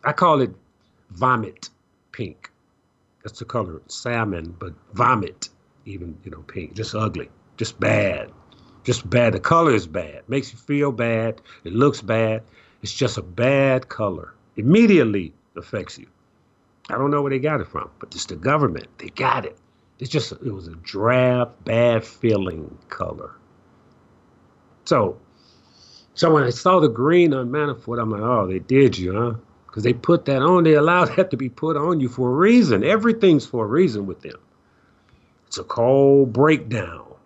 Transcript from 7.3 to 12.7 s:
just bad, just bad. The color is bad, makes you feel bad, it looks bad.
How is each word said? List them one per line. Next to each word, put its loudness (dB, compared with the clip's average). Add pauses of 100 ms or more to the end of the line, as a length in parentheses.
just -8
bad, 0 (540)
just -2
bad. 4
The -4
color 4
is 0
bad, -10
makes -4
you -20
feel -2
bad, -2 (240)
it -10
looks 2
bad. -2 (380)